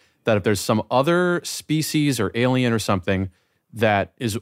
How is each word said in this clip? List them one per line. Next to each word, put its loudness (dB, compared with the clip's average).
that 2
if -2
there's 0
some -2
other 2
species -2
or 0
alien 2
or 0
something -2
that 0
is -4